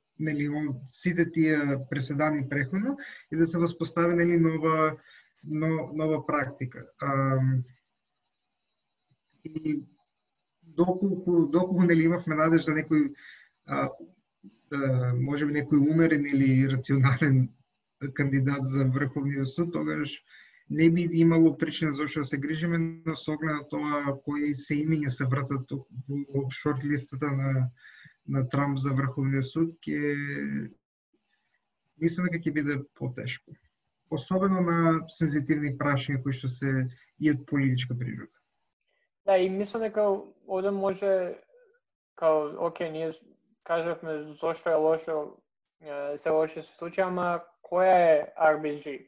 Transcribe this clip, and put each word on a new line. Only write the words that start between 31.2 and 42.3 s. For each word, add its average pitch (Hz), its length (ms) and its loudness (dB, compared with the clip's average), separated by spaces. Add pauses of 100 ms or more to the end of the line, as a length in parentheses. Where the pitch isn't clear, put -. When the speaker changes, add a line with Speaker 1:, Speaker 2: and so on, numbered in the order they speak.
Speaker 1:
мислам 170 320 0
дека 170 120 -6
ќе 147 120 -4
биде 143 240 -2 (160)
потешко. - 600 -10 (560)
Особено 185 500 -2
на 165 480 2
сензитивни 147 680 -2
прашања 139 440 -2
кои 135 120 -2
што 127 160 -6
се 131 380 -2 (320)
и 151 100 2
од 131 160 -2
политичка 127 480 0
природа. 120 400 -8 (920)
Speaker 2:
Да, 190 120 6
и 185 100 4
мислам 202 380 -2
дека 208 160 0 (460)
овде 190 260 -2
може, 190 640 -2 (800)
као, 156 320 2 (160)